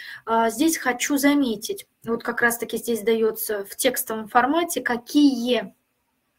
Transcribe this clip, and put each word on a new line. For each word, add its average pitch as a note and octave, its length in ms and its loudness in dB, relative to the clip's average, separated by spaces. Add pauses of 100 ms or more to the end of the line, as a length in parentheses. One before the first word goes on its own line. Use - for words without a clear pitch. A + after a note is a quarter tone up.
(260)
А, A3+ 240 2
здесь D#4 280 2
хочу C4 400 -2
заметить, C4+ 720 0 (180)
вот A#3 180 -4
как A3+ 180 -6
раз-таки A#3 360 0
здесь A3+ 240 -4
даётся A3 640 0
в - 100 -18
текстовом A3 520 -4
формате, D4 540 2
какие, A#3+ 920 2 (640)